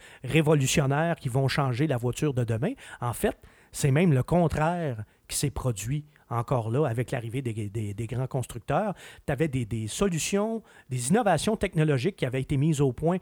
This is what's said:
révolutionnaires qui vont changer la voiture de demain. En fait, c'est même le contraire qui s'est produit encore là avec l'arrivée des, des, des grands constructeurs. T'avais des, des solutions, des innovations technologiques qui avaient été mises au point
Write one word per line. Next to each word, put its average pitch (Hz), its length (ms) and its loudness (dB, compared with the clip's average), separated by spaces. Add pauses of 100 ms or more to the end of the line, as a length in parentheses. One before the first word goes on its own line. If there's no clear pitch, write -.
(220)
révolutionnaires 147 920 2
qui - 120 -6
vont 131 200 2
changer 135 400 0
la 135 80 0
voiture 123 380 -2
de 120 100 0
demain. 120 300 0 (260)
En 120 140 -2
fait, 240 220 -2 (360)
c'est - 180 0
même 160 220 6
le 127 100 4
contraire 156 800 0 (240)
qui - 100 -8
s'est 143 140 -2
produit 123 540 -4 (260)
encore 117 400 -2
là 139 160 2
avec 117 240 -2
l'arrivée 120 300 -6
des, 110 300 -4
des, 104 240 -6
des 113 120 -6
grands 117 200 -4
constructeurs. 143 680 -2 (300)
T'avais 156 240 0
des, 127 160 -2
des 110 220 -4
solutions, 202 760 -2 (280)
des 127 180 -2
innovations 202 480 4
technologiques 156 600 0
qui 143 100 -2
avaient 131 160 -2
été 139 160 0
mises 147 240 2
au 135 100 4
point 165 300 0